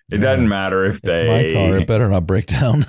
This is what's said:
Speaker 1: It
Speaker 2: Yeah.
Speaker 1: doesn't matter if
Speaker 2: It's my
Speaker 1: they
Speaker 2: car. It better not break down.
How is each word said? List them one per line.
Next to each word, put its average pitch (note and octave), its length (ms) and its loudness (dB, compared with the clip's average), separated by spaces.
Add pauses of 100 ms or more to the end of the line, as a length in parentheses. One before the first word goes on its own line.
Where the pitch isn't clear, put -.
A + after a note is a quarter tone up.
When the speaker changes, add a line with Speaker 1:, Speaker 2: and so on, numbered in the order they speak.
(100)
Speaker 1:
It G2+ 100 -2
Speaker 2:
Yeah. C3 100 2
Speaker 1:
doesn't B2+ 180 2
matter F#2+ 360 -2
if G2+ 120 -2
Speaker 2:
It's - 80 -14
my F2+ 80 0
Speaker 1:
they D#2+ 420 0
Speaker 2:
car. F#2+ 220 0
It F#2 100 0
better A2 220 2
not F#2 180 0
break F#2 200 0
down. C3 420 0